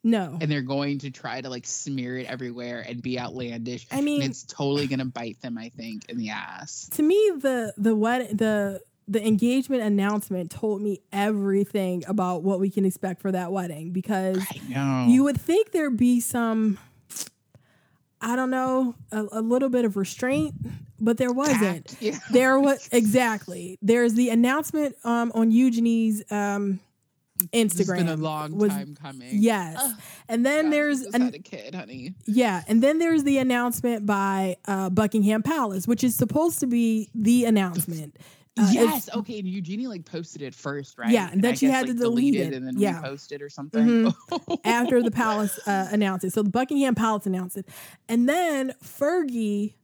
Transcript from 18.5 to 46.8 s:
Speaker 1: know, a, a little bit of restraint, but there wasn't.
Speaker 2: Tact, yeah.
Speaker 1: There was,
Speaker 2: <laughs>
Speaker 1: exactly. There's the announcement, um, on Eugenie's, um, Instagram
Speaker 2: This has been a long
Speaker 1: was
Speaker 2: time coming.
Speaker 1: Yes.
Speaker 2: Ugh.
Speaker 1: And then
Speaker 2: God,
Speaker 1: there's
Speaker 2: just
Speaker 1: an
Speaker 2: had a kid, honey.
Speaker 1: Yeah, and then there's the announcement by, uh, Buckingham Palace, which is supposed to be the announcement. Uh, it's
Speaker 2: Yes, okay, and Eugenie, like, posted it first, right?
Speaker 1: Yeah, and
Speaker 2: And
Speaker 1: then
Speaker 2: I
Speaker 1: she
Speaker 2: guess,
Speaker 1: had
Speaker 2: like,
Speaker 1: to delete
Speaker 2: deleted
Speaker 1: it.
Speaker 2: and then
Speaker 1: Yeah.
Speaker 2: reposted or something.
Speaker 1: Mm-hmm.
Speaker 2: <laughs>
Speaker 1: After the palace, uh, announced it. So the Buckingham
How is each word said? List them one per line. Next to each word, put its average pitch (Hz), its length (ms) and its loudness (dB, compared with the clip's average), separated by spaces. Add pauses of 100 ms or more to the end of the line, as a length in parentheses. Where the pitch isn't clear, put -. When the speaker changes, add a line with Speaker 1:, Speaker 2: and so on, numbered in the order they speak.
Speaker 1:
know, 262 440 0 (160)
a, 214 200 -2
a 220 100 -4
little 254 280 2
bit 247 160 2
of 202 120 0
restraint, 269 560 -2 (460)
but 226 180 2
there 247 160 0
wasn't. 220 540 0
Speaker 2:
Tact, - 140 -16
yeah. 233 180 -4 (120)
Speaker 1:
There 262 280 6
was, 277 300 2
Speaker 2:
<laughs> - 20 -6
Speaker 1:
exactly. 214 880 2
There's 233 320 4
the 240 160 4
announcement, 269 720 2
um, 233 300 0
on 226 180 4
Eugenie's, 226 800 4
um, 202 480 -2 (720)
Instagram 226 240 4
Speaker 2:
This 190 100 0
has 180 100 -2
been 175 120 2
a 160 80 -2
long 156 380 -4
Speaker 1:
was 208 160 2
Speaker 2:
time 196 220 -8
coming. 143 380 -16
Speaker 1:
Yes. 202 480 2
Speaker 2:
Ugh. 240 200 -4 (300)
Speaker 1:
And 233 160 0
then 302 200 2
Speaker 2:
God, 302 80 2
Speaker 1:
there's 294 280 2
Speaker 2:
just 214 140 -10
Speaker 1:
an 254 80 4
Speaker 2:
had 247 100 0
a - 60 -16
kid, 139 340 -14
honey. 131 400 -12 (140)
Speaker 1:
Yeah, 214 400 2
and 226 160 6
then 302 160 4
there's 330 240 2
the 277 160 4
announcement 240 680 0
by, 196 520 0 (100)
uh, 190 240 -2
Buckingham 214 500 2
Palace, 226 460 -2
which 233 160 0
is 240 120 2
supposed 311 440 0
to 277 80 -2
be 226 480 0
the 233 300 4
announcement. 175 720 0 (440)
Uh, 220 60 6
it's 190 100 6
Speaker 2:
Yes, - 400 2
okay, 226 240 -6
and 185 80 -6
Eugenie, 196 400 -6
like, 180 180 -10
posted 160 380 -12
it 127 100 -12
first, 143 460 -10
right? 226 100 -2
Speaker 1:
Yeah, 226 180 4
and 156 80 -10
Speaker 2:
And 196 80 4
Speaker 1:
then 240 100 2
Speaker 2:
I - 20 -2
Speaker 1:
she 262 100 0
Speaker 2:
guess, 262 120 4
Speaker 1:
had 254 100 0
Speaker 2:
like, 247 100 -2
Speaker 1:
to 240 60 -2
delete 240 320 2
Speaker 2:
deleted 170 180 -2
Speaker 1:
it. 131 40 -6
Speaker 2:
and 131 100 -8
then 131 100 -4
Speaker 1:
Yeah. 185 240 0
Speaker 2:
reposted 143 400 -12
or 143 80 -14
something. 220 380 0 (240)
Speaker 1:
Mm-hmm. - 480 -6
Speaker 2:
<laughs> - 60 -16
Speaker 1:
After 240 360 4
the 233 80 2
palace, 214 480 0 (100)
uh, 190 240 0
announced 196 340 0
it. 185 80 -4
So 214 100 0
the 202 80 2
Buckingham 262 420 2